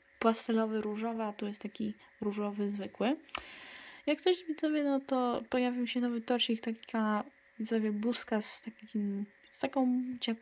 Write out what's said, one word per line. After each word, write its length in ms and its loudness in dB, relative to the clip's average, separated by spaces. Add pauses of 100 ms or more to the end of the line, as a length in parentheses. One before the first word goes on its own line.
(200)
pastelowy, 640 2
różowy, 420 -4
a 100 -4
tu 140 -6
jest 140 -8
taki 320 -6 (280)
różowy, 480 -2
zwykły. 460 -2 (880)
Jak 160 2
coś, 220 4
widzowie, 400 2
no 160 4
to 500 2
pojawił 380 2
się 140 0
nowy 200 0
torsik, 400 2
taka, 640 0 (360)
widzowie, 320 2
bluzka 500 0
z 200 -10
takim, 640 -4 (260)
z 80 -20
taką, 440 2 (100)
wiecie, 280 -2